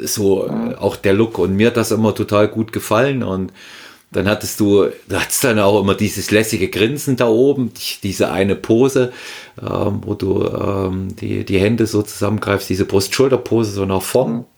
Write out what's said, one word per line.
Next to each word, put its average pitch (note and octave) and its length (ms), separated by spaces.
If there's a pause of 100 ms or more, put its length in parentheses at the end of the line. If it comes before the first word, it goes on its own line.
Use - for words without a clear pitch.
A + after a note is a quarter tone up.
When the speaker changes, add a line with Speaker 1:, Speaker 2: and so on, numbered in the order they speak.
Speaker 1:
so, G2 440
Speaker 2:
Mhm. - 240
Speaker 1:
äh, - 40
auch G2+ 220
der G2 160
Look. A2 260
Und F#2+ 160
mir A2 120
hat A2+ 100
das A2 120
immer G#2+ 240
total G#2 340
gut A2 240
gefallen. A#2+ 520
Und F#2+ 280 (600)
dann G2 180
hattest G#2 300
du, G2+ 260 (220)
du G2+ 120
hattest - 240
dann A#2 140
auch G2+ 240
immer G2 140
dieses G2+ 340
lässige G#2 400
Grinsen C3 460
da B2 120
oben, B2 460
die, - 300
diese F#2+ 260
eine F#2+ 260
Pose, B2+ 560 (480)
ähm, G2+ 460
wo G2+ 80
du, G2 300
ähm, F#2+ 720
die, G#2 280
die G2 140
Hände A2 300
so G#2 160
zusammengreifst, G2+ 680
diese F#2+ 160
Brust-Schulter-Pose A2+ 840
so G2 140
nach F#2+ 180
vorn, C3+ 300
Speaker 2:
Mhm. - 120 (120)